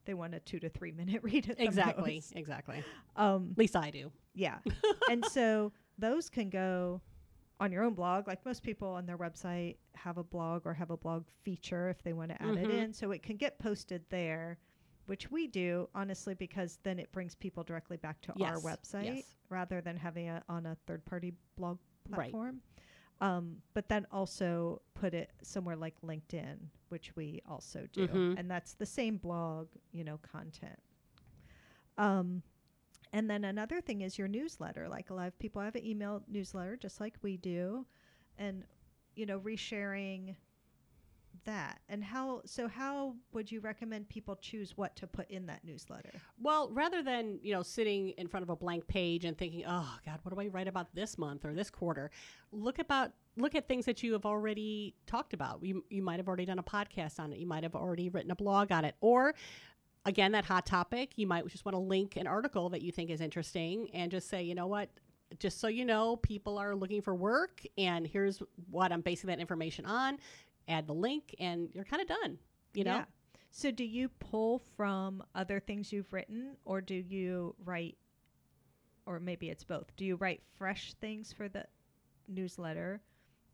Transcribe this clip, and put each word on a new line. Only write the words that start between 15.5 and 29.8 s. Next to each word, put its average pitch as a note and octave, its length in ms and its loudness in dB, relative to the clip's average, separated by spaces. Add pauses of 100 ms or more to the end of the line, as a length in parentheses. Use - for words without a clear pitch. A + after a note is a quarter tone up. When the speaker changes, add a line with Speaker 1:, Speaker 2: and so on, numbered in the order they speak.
Speaker 1:
honestly, G3 400 -4
because F3+ 480 -4
then F#3 160 0
it - 140 -8
brings F3+ 240 -6
people F3 280 -6
directly E3 340 -6
back D#3 240 -8
to F3+ 100 -8 (120)
our E3 120 2
Speaker 2:
Yes, D#3+ 100 -4
Speaker 1:
website G3+ 520 -4
Speaker 2:
yes. - 180 -10 (140)
Speaker 1:
rather F3+ 300 -2
than E3+ 160 -4
having E3+ 300 -4
it E3 240 -4
on E3+ 160 -4
a D#3+ 100 -6 (120)
third-party F3 460 -6 (220)
blog F3+ 220 -4 (320)
Speaker 2:
Right. E3 220 -2
Speaker 1:
platform. B3 300 -6 (600)
Um, F3 360 0 (160)
but G#3 140 0
then G#3 240 4
also E3+ 680 0 (140)
put F#3 180 0
it E3+ 160 -4 (140)
somewhere F3 340 -4
like D#3+ 240 -6
LinkedIn, D#3 560 -6 (320)
which - 260 -10
we D#3 320 -6
also - 460 -10
do. F#3+ 140 4
Speaker 2:
Mm-hmm. F3+ 300 4
Speaker 1:
And F3+ 140 -4
that's F3 220 -4
the G#3 120 -6
same A3+ 300 0
blog, E3 520 -2 (260)